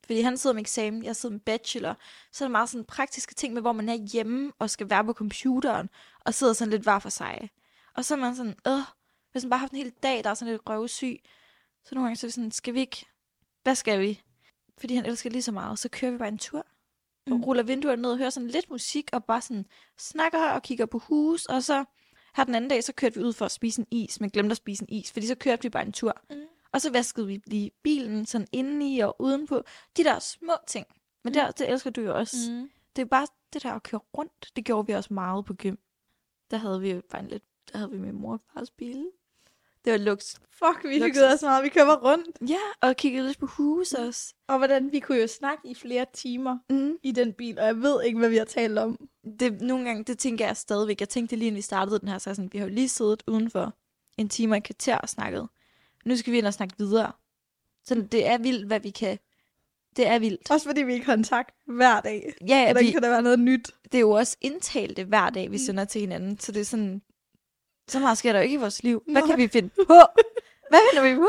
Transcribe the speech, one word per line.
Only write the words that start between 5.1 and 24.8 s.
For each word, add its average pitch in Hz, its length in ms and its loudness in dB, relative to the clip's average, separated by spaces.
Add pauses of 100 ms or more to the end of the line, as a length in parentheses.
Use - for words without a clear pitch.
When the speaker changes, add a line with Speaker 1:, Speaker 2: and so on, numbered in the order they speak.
Speaker 1:
computeren, 240 760 -2 (320)
og - 140 -4
sidder 247 180 4
sådan 220 180 -2
lidt 208 120 -2
hver 202 160 2
for 202 100 -14
sig. - 420 -10 (440)
Og 254 100 -6
så 302 100 -2
er 285 40 -2
man 247 180 -4
sådan, 233 180 -8 (140)
øh, 269 100 2 (540)
hvis 254 120 -6
man 247 60 -4
bare 254 80 0
har 262 80 -6
haft 262 60 -12
en 269 60 -10
hel 247 120 -8 (120)
dag, 254 220 0
der 208 60 -2
er 220 40 -2
sådan 233 180 -8
lidt 214 160 -8
røvsyg, 233 500 -6 (680)
så - 100 -14
nogle 254 120 -2
gange 226 100 -4
så 240 100 -10
er - 20 -8
vi 233 40 -12
sådan, 226 200 -8
"Skal - 220 -8
vi 262 60 -2
ikke, - 260 -8 (560)
hvad 262 120 2
skal 208 260 0
vi?" 202 220 -4 (560)
Fordi 247 160 -6
han 247 120 -2
elsker 233 240 -8
lige 247 120 -6
så 233 100 -6
meget, 202 260 -10
så 240 100 -8
kører 254 240 -6
vi 240 60 -8
bare 226 100 -6
en 208 100 -8
tur, - 200 -10 (720)
og - 60 -2
Speaker 2:
Mm. 233 80 -2
Speaker 1:
ruller 247 180 2
vinduerne 262 400 -2
ned 247 80 -2
og 240 80 -2
hører 262 120 -2
sådan 240 180 -8
lidt 294 220 -4
musik, 294 420 -8
og 247 120 -4
bare 226 160 0
sådan 208 260 -8 (320)
snakker 320 520 -2
og 254 120 -4
kigger 240 240 -4
på 226 120 -4
hus, 311 480 0
og 254 160 -2
så 277 220 0 (520)
her 262 80 4
den 247 100 -2
anden 240 160 0
dag, 240 140 2
så 269 80 -8
kørte 240 260 0
vi 226 60 -2
ud 240 80 0
for 220 120 -4
at 185 80 -2
spise - 280 -4
en 214 100 -4
is, 233 300 -6
men 202 100 -4
glemte 208 200 0
at 226 60 -2
spise 202 260 -10